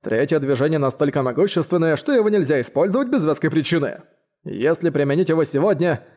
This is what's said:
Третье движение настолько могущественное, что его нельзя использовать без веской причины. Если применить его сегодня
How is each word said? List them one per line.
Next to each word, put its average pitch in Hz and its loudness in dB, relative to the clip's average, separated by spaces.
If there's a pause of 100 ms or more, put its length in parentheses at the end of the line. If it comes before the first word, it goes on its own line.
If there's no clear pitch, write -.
Третье 139 0
движение 143 0
настолько 143 0
могущественное, 160 0
что 285 -4
его 220 2
нельзя 151 2
использовать 202 0
без 254 0
веской 151 0
причины. 147 -2 (420)
Если 160 -2
применить 147 0
его 160 2
сегодня 156 0 (140)